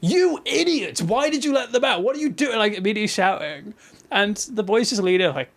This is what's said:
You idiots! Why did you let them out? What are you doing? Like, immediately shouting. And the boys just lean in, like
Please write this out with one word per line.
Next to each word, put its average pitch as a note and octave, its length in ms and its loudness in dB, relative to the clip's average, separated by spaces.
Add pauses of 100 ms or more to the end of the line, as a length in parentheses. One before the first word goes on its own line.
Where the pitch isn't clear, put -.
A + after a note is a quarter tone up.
You F4 440 2
idiots! C#4+ 580 -2
Why A#3+ 280 0
did D4+ 140 -2
you D4 80 0
let B3 200 0
them B3 120 2
out? G#3 180 0
What C4 140 0
are D4 40 -8
you D4+ 80 0
doing? B3+ 300 -2
Like, G#3+ 160 2
immediately G#3 320 0
shouting. F3+ 680 -2 (360)
And G3+ 260 0
the G#3+ 260 -6
boys G#3 280 2
just G3+ 120 -2
lean F#3 180 4
in, E3 140 2
like C3+ 220 -6